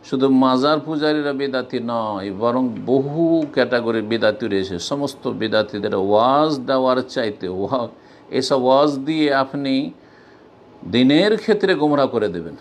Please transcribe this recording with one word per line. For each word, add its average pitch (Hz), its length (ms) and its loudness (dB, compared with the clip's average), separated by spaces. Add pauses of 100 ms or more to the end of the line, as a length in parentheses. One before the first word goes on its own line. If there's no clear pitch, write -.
শুধু 135 240 0
মাজার 131 500 4
পূজারীরা 151 540 -2
বেদাতি 131 500 -4
নয়, 107 560 -4
বরং 120 300 0 (160)
বহু 156 680 2
ক্যাটাগরির 117 500 0
বেদাতি 110 440 0
রয়েছে। 95 320 -2
সমস্ত 143 480 -6
বেদাতিদের 107 680 -2
ওয়াজ 127 640 2
দেওয়ার 127 420 0
চাইতে 110 480 -6
ওয়া-, 107 380 -4 (420)
এসব 131 340 0
ওয়াজ 135 360 4
দিয়ে 147 340 0
আপনি 135 580 -2 (1000)
দিনের 151 460 4
ক্ষেত্রে 202 380 2
গোমরাহ 147 320 2
করে 107 200 -2
দেবেন। 82 340 -8